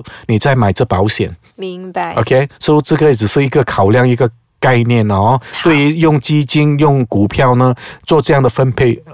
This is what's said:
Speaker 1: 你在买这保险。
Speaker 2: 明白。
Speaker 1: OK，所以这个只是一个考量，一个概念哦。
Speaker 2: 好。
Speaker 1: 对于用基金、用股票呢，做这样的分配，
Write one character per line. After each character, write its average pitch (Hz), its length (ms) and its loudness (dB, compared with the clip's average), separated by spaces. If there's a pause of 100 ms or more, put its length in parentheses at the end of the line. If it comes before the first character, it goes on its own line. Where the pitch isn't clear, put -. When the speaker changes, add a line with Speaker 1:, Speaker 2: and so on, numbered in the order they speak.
(280)
Speaker 1:
你 113 100 0
在 139 180 0
买 107 160 0
这 - 140 -2
保 95 220 -2
险。 90 280 -4 (200)
Speaker 2:
明 185 360 -12
白。 175 240 -6
Speaker 1:
OK， 131 320 0 (120)
所 151 180 2
以 151 40 2
这 - 160 -2
个 147 180 2
只 107 120 -4
是 139 160 0
一 135 60 -2
个 120 140 0
考 - 260 0
量， 123 180 4
一 123 80 2
个 120 140 0 (300)
概 123 240 2
念 113 260 0
哦。 104 300 2 (120)
Speaker 2:
好。 - 120 -12
Speaker 1:
对 165 140 2
于 147 220 0
用 156 200 2
基 147 260 0
金、 147 320 0
用 143 300 2
股 101 200 0
票 127 280 0
呢， 127 180 2 (320)
做 156 160 2
这 156 120 0
样 139 100 2
的 127 40 2
分 131 260 0
配， 127 280 0 (120)